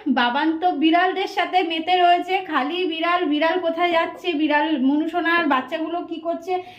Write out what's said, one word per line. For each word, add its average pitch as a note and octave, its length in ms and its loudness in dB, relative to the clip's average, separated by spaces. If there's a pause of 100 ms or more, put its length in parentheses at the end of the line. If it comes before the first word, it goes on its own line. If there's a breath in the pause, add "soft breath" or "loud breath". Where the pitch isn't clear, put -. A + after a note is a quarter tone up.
বাবান C4+ 500 0
তো F4+ 120 2
বিড়ালদের F4 560 2
সাথে F#4 360 0
মেতে E4 340 0
রয়েছে, F4+ 420 4
খালি D#4+ 460 -2
বিড়াল, E4+ 400 0
বিড়াল D#4+ 360 0
কোথায় E4+ 320 0
যাচ্ছে, E4+ 400 -2
বিড়াল, D4 460 0
মুনুসোনার E4 680 2
বাচ্চাগুলো D#4+ 560 -2
কি E4+ 140 -8
করছে। E4+ 460 -4 (160 loud breath)